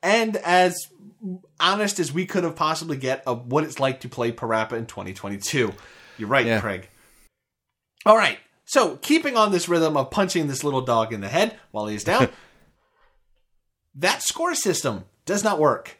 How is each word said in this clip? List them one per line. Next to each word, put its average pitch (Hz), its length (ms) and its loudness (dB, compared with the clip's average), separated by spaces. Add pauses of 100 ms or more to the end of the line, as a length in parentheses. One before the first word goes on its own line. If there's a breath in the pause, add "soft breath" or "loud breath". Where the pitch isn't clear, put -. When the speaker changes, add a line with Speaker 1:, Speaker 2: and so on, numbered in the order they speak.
Speaker 1:
And 220 340 2
as 180 400 4 (800)
honest 202 400 0
as 151 140 -2
we 175 140 -2
could 180 180 -2
have 160 120 -4
possibly 156 420 -2
get 131 280 -4
of 120 240 -4
what 151 140 2
it's 139 160 -8
like 135 200 0
to - 100 -14
play 120 220 -2
Parappa 113 420 -2
in 113 100 -4
twenty 98 300 -12
twenty-two. 101 580 -2 (460 loud breath)
You're 107 100 -8
right, 127 160 2
Speaker 2:
Yeah. 113 160 2
Speaker 1:
Craig. 95 300 -8 (1120 soft breath)
All 220 140 8
right. 156 200 2 (280)
So, 185 320 2
keeping 285 400 0
on 214 120 6
this 175 160 0
rhythm 165 300 2
of 135 140 0
punching 175 360 0
this 135 160 -4
little 135 200 0
dog 117 320 0
in 101 80 -8
the 98 60 -8
head 190 280 0 (140 loud breath)
while 107 160 -6
he's 107 180 -6
down, 185 240 2 (840 soft breath)
Speaker 2:
<laughs> - 840 -20
Speaker 1:
that 180 280 -2
score 330 320 -2
system 120 520 -4 (180)
does 196 180 -2
not 208 160 0
work. 143 420 0